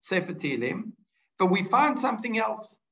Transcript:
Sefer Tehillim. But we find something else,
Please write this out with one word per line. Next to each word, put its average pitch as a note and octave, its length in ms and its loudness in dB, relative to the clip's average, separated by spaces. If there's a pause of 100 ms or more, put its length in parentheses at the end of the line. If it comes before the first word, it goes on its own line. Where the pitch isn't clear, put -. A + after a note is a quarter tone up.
Sefer F3+ 320 -2
Tehillim. C#3+ 580 -4 (460)
But F#3+ 100 4
we F#3+ 160 4
find C#4 340 4
something A#3 400 -2
else, A3 400 -4 (140)